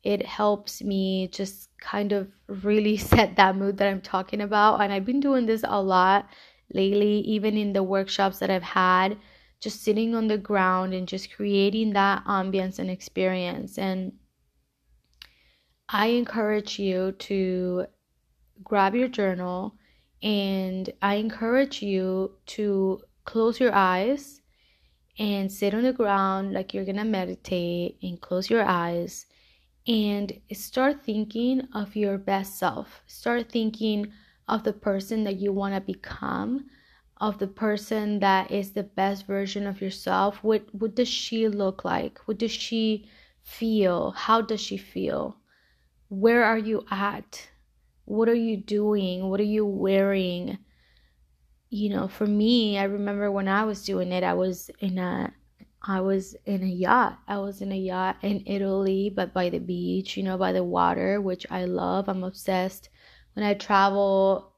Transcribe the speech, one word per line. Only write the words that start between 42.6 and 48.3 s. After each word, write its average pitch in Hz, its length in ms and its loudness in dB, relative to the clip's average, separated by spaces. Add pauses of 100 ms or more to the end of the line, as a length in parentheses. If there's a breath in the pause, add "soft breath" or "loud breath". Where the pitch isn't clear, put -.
feel? 202 680 0
How 226 300 2
does 214 200 -4
she 196 160 -8
feel? - 600 -6 (720)
Where 226 360 4
are 220 140 2
you 220 320 -2
at? 202 580 -6 (560)
What 220 240 0
are 233 60 4